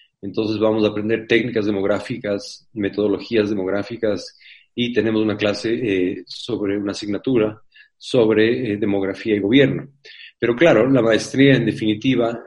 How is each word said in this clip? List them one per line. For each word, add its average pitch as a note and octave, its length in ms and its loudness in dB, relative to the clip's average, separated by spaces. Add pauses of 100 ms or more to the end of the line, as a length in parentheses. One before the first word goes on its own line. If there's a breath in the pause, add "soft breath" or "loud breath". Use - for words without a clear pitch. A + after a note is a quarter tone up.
(220 soft breath)
Entonces G#2 360 -4
vamos G#2+ 280 2
a - 20 4
aprender G#2 400 -4
técnicas A2+ 380 0
demográficas, G2+ 1080 -4
metodologías G#2 760 0
demográficas, G#2 880 -4 (360 loud breath)
y A#2+ 200 -2
tenemos A2 280 2
una G#2 140 0
clase, G#2 380 -2
eh, G2 520 -2
sobre G2+ 520 -6
una G2+ 140 -4
asignatura G#2+ 720 -2 (360 soft breath)
sobre, A2+ 760 2
eh, G2+ 40 -2
demografía G2+ 580 -2
y G#2 40 2
gobierno. A#2+ 500 2 (500 loud breath)
Pero A#2+ 160 0
claro, C3 340 6
la C3+ 120 4
maestría A2+ 540 4
en A2+ 100 2
definitiva, A2+ 800 -2